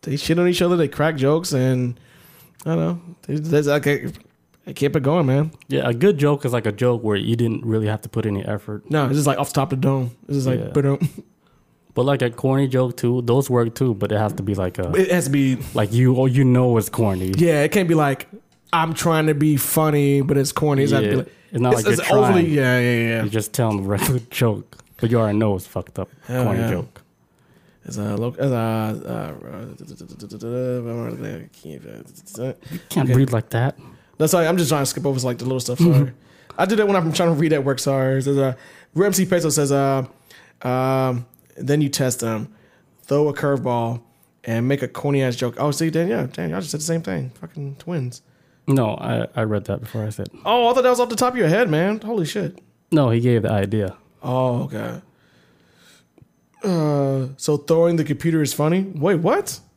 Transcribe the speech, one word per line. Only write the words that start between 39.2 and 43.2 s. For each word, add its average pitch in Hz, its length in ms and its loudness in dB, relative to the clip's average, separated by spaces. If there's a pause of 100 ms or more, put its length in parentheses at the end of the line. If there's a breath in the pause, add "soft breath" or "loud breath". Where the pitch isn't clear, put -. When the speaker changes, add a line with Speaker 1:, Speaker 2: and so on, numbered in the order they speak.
Speaker 1:
Peso 170 240 0
says, 143 240 0
uh, 135 320 2 (560 loud breath)
um, 127 640 0 (320)
"Then 143 240 0
you 143 80 2
test 131 320 -2
them, 113 320 -4 (500 soft breath)
throw 147 240 0